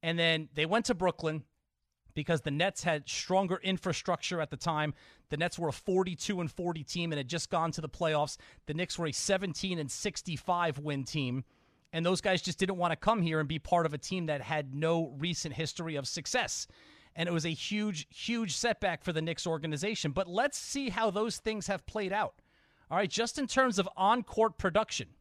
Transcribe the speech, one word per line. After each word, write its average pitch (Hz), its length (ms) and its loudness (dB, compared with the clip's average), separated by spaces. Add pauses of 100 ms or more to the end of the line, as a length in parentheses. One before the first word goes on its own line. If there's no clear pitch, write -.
And 165 160 0
then 165 360 4
they 151 120 2
went 214 200 2
to 247 80 2
Brooklyn 160 500 0 (680)
because 156 280 0
the 156 80 -2
Nets 165 320 0
had 156 260 0
stronger 185 540 0
infrastructure 180 800 0
at 147 100 -2
the 147 60 -8
time. 151 380 0 (360)
The 151 60 -2
Nets 170 220 -2
were 170 100 -2
a 135 40 -2
forty-two 185 680 0
and 160 100 -2
forty 170 340 -4
team 170 280 -2
and 147 60 -2
had 131 100 -4
just 165 220 -4
gone 165 220 0
to - 80 -4
the 151 80 -6
playoffs. 151 480 0 (300)
The - 80 -6
Knicks 170 240 -4
were 170 80 0
a 143 60 -2
seventeen 185 680 0
and 143 120 -4
sixty-five 175 880 -2
win 143 240 -2
team, 131 420 -2 (480)
and 165 140 0
those 180 140 4
guys 185 220 2
just - 160 -4
didn't 190 180 2
want 175 160 2
to 151 40 0
come 214 260 4
here 160 180 2
and 147 80 0
be 135 100 -2
part 170 280 4
of 147 80 0
a 147 40 -6
team 180 280 -4
that 147 160 -2
had 143 320 -4
no 160 440 2
recent 156 360 -2
history 160 420 -4
of 135 100 -4
success. - 600 -4 (520)
And 170 100 0
it 175 40 0
was 160 140 0
a 170 40 0
huge, 202 600 -2
huge 226 440 -2
setback 208 480 0
for - 80 -2
the 160 120 0
Knicks 165 240 -4
organization. 160 680 -2
But 185 160 0
let's 226 300 0
see 277 320 -4
how 226 200 2
those 208 280 0
things 220 280 -4
have 196 200 -4
played 196 260 -4
out. 202 220 -2 (560)
All 165 80 2
right, 196 120 2
just 226 280 -2
in 277 80 0
terms 254 320 4
of 185 180 2
on-court 220 640 4
production 190 500 0 (120)